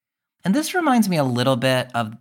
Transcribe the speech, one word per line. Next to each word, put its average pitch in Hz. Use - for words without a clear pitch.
And 190
this 311
reminds 254
me 175
a 143
little 127
bit 127
of 117